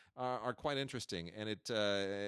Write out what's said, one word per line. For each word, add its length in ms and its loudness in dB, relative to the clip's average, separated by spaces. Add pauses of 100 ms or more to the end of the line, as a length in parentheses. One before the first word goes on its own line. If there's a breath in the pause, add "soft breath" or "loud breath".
(160 loud breath)
are, 240 -2
are 140 0
quite 240 0
interesting, 600 -4
and 100 -2
it, 220 -4
uh, 360 4 (220)